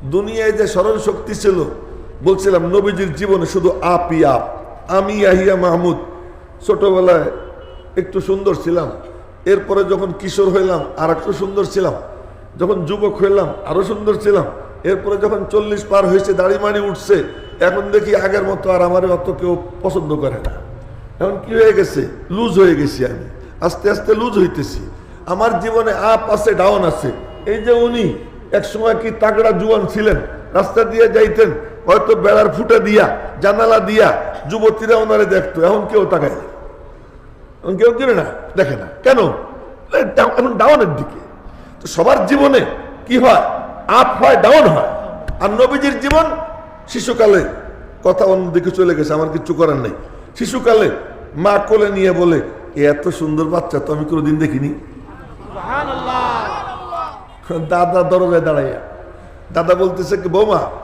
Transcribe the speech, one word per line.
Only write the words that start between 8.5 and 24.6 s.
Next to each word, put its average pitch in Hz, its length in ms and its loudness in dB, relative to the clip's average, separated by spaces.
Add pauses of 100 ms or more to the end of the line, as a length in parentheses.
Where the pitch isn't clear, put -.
ছিলাম, 165 260 -2 (540)
এরপরে 196 400 0
যখন 185 280 -2
কিশোর 185 420 -2
হইলাম 185 260 0 (160)
আর 160 140 -2
একটু 196 220 -2
সুন্দর 196 320 -2
ছিলাম, 175 300 -2 (640)
যখন 185 260 -2
যুবক 202 380 -2
হইলাম 196 240 2 (200)
আরো 170 180 -2
সুন্দর 208 300 -2
ছিলাম, 196 300 2 (400)
এরপরে 196 320 -2
যখন 202 340 -2
চল্লিশ 208 340 -2
পার 196 220 2
হয়েছে, 196 260 2
দাড়ি 185 300 2
মাড়ি 208 180 0
উঠছে, 190 440 0 (360)
এখন 180 220 2 (100)
দেখি 208 240 2
আগের 196 260 0
মতো 190 280 -4
আর 180 120 4
আমার 180 280 2
অত 180 300 -2
কেউ 175 220 -2 (200)
পছন্দ 156 340 -2
করে 135 140 -2
না। 113 220 -6 (680)
এখন 196 160 -2 (100)
কি 226 80 -8
হয়ে 220 180 6
গেছে? 180 360 0 (220)
লুজ 196 280 -2
হয়ে 180 160 8
গেছি 127 320 -2
আমি, - 220 -8 (320)
আস্তে 175 300 -2
আস্তে 208 240 0
লুজ 220 240 -2
হইতেছি। 165 520 -2 (360)